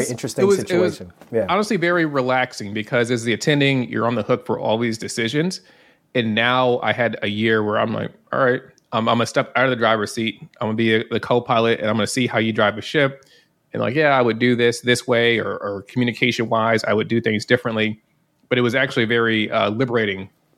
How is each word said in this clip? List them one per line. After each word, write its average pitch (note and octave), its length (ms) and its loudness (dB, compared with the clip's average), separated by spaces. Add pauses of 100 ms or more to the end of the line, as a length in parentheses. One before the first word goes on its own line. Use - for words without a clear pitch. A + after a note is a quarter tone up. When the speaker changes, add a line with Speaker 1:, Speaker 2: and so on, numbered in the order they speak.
Speaker 1:
was, - 100 -2
Speaker 2:
interesting - 320 -4
Speaker 1:
it G3 40 6
was, G3 120 4
it F#3 180 -2
was F3 180 0
Speaker 2:
situation. F2+ 180 -16 (180)
Yeah. A2 180 0
Speaker 1:
honestly G#3 280 0
very E3+ 280 2
relaxing B2+ 680 -2
because A2+ 380 0
as A#2 120 -2
the A#2 100 -2
attending, C#3 560 2
you're A2+ 180 -2
on B2 80 0
the G#2+ 80 -2
hook B2 220 -2
for G#2+ 140 -2
all A2 180 0
these A#2 200 -2
decisions. B2 640 -4 (540)
And A2+ 180 0
now B2 480 2
I A2 120 0
had A2+ 280 -2
a G#2+ 60 -2
year G#2+ 360 0
where G#2+ 140 0
I'm A2 160 0
like, A2 180 -6 (220)
"All B2+ 100 0
right, B2+ 180 2 (300)
I'm, A2+ 160 -2
I'm A#2 100 2
gonna A#2 100 2
step - 280 -2
out B2+ 100 2
of C3+ 40 2
the B2+ 60 0
driver's A2 380 0
seat. A2+ 260 -4 (200)
I'm G#2+ 100 -4
gonna A2 60 -2
be A2+ 200 2
a, A2+ 140 2
the A2+ 100 -2
co-pilot, A#2 600 2
and G#2+ 100 -2
I'm A2 60 2
gonna G#2 120 0
see B2+ 200 0
how A2 120 0
you A2 140 0
drive G#2+ 240 2
a G2+ 40 -10
ship." C#3 420 -2 (480)
And A2+ 100 -6
like, A2+ 120 -2
"Yeah, D3 240 4
I B2+ 40 4
would A2+ 180 2
do B2 160 2
this A#2+ 260 0
this A#2+ 240 0
way, A#2 320 2
or, G2 200 -4
or G2+ 260 -8
communication-wise, A2+ 1040 0
I G#2+ 80 0
would G#2+ 160 0
do A#2 120 0
things G#2+ 240 -2
differently." A2 560 -2 (480)
But B2+ 80 0
it B2 40 2
was A#2+ 120 2
actually C3 320 2
very, A2+ 460 0
uh, G#2 180 0
liberating G#2+ 600 -2 (280)